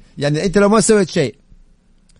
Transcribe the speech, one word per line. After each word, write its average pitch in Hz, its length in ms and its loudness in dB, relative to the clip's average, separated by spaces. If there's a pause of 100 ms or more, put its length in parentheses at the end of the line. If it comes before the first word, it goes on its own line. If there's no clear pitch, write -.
(180)
يعني 147 260 -2
أنت 196 140 -2
لو 202 100 4
ما 220 120 2
سويت 208 300 0
شيء، 151 240 -4 (840)